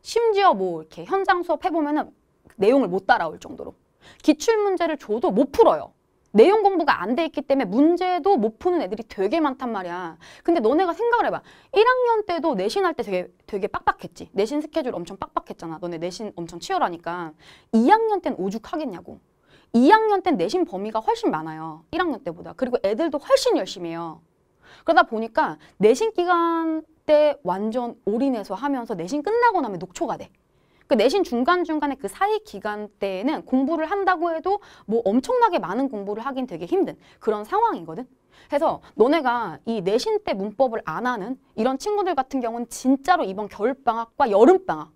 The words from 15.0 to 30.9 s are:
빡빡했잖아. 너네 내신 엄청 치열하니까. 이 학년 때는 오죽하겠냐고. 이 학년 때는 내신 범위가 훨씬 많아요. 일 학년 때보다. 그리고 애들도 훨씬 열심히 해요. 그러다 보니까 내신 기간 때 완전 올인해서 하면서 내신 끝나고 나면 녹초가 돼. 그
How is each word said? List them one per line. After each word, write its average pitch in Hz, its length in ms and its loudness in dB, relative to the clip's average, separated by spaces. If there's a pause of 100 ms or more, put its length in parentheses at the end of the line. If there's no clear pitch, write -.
빡빡했잖아. 170 600 -8
너네 175 200 -8
내신 180 360 -8
엄청 170 240 -12
치열하니까. 175 720 -4 (400)
이 226 140 4
학년 427 320 4
때는 285 200 -6
오죽하겠냐고. 220 800 -8 (540)
이 247 180 6
학년 427 320 4
때는 311 140 0
내신 254 280 0
범위가 214 360 -6
훨씬 427 280 -2
많아요. 160 640 -8
일 330 100 -2
학년 302 220 -4
때보다. 170 340 -12
그리고 247 260 -2
애들도 269 360 -2
훨씬 494 360 2
열심히 185 360 -6
해요. 165 280 -10 (680)
그러다 330 180 4
보니까 220 560 -2 (180)
내신 269 360 4
기간 330 680 0 (220)
때 302 380 4
완전 214 520 -4 (100)
올인해서 220 500 -2
하면서 240 400 -4
내신 185 260 -6
끝나고 440 400 2
나면 208 160 -6
녹초가 185 400 -6
돼. - 140 -18 (540)
그 - 100 0